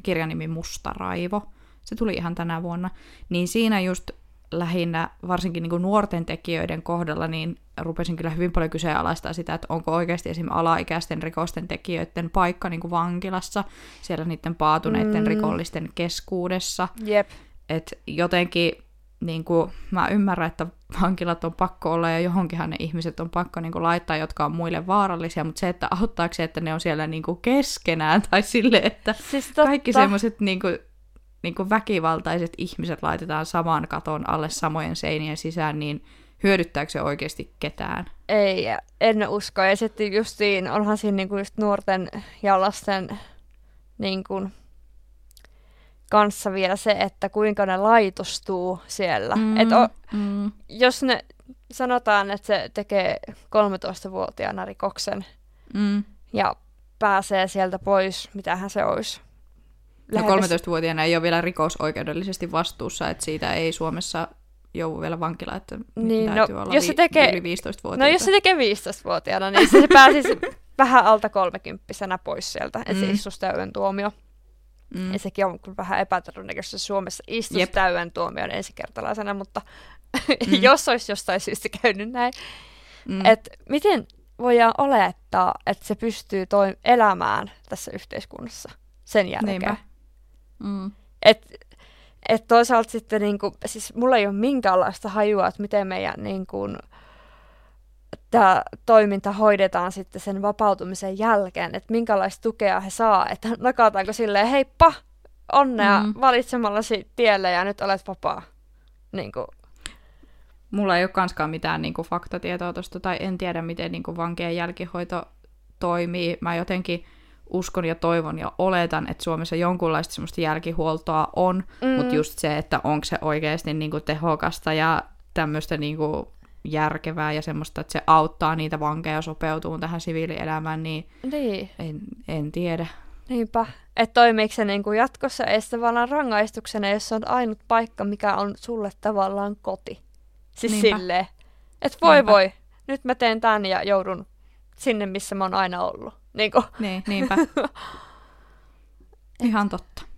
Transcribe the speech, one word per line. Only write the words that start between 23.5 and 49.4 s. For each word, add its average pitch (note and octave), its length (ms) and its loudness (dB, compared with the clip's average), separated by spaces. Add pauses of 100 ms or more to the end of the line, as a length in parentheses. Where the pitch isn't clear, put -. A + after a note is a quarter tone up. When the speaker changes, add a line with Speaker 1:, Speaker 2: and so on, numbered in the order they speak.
Speaker 1:
niinku E3 240 -6
laittaa, E3+ 340 -2
jotka D#3 280 -4
on D#3 100 -2
muille E3+ 320 -4
vaarallisia, F3 560 0
mut D#3 140 -6
se, F#3 120 -2
että - 180 -4 (140)
auttaako E3+ 320 0
se, E3+ 100 -4
että D#3+ 180 -4
ne D#3+ 120 -4
on D#3+ 60 -4
siellä D#3 280 -2
niinku D#3+ 280 -4
keskenään F3 840 2 (100)
tai G3 100 6
sille, A3+ 420 4
että - 320 -2 (160)
Speaker 2:
Siis C#4 160 -4
totta. D4+ 180 6
Speaker 1:
kaikki C#4 280 2
semmoset A3 460 4
niinku, F#3+ 280 -2 (760)
niinku F#3 260 -4
väkivaltaiset E3+ 880 0
ihmiset E3+ 460 -6
laitetaan D#3 420 -4
saman E3 420 -2
katon D#3 420 -6
alle D#3 200 -2
samojen D#3+ 460 -4
seinien D#3 420 -4
sisään, D#3 420 -4
niin D3 240 -6 (400)
hyödyttääkö E3+ 480 2
se C#3 100 -4
oikeasti D3 580 -6
ketään? - 460 -8 (240)
Speaker 2:
Ei, G3 360 2 (360)
en G#3+ 280 2
usko. G3+ 320 -4
Ja G3 140 4
sitten G#3+ 380 -4
justiin G3+ 580 0
onhan G#3 260 0
siinä G3+ 180 0
niinku G3 220 -2
just G3 200 -8
nuorten G3+ 520 0 (340)
ja G3 180 4
lasten G3 580 -2 (800)
niinku F#3+ 520 -4 (1600)
kanssa G#3 420 2
vielä F#3+ 220 0
se, G#3+ 160 0
että G3 380 0
kuinka G#3 360 0
ne F#3 120 0
laitostuu F#3+ 1120 2
siellä. C#3+ 480 -2
Speaker 1:
Mm, A3 220 2